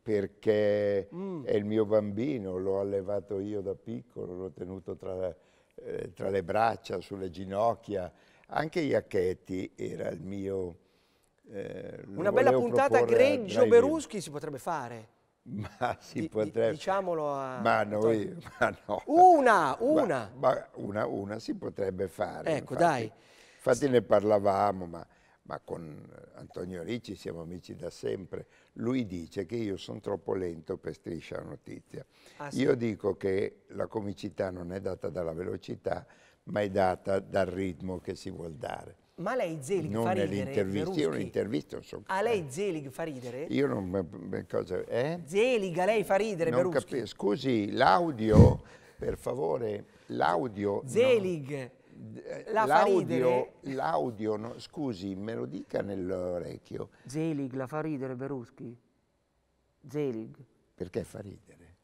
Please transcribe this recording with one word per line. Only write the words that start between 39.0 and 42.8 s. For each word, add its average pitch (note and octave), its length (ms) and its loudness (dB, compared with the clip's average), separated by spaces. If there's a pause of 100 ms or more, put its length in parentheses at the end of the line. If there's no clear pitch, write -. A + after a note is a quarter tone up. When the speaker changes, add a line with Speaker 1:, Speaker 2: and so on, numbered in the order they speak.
Speaker 2:
Ma F#3+ 180 -4
lei E3+ 280 -2
Zelig D#3+ 260 -2
Speaker 1:
Non A2+ 140 0
Speaker 2:
fa F3+ 80 2
ridere, G2+ 180 2
Speaker 1:
nell'intervista, G2 480 0
io E3 160 -2
Speaker 2:
Beruschi? D3+ 120 0
Speaker 1:
un'intervista A2+ 720 -2
non - 60 -14
so - 220 -14
Speaker 2:
A F#3+ 120 -4
Speaker 1:
che G3+ 60 0
Speaker 2:
lei A3+ 180 0
Speaker 1:
fare. C#3 100 -10
Speaker 2:
Zelig D#3+ 380 -4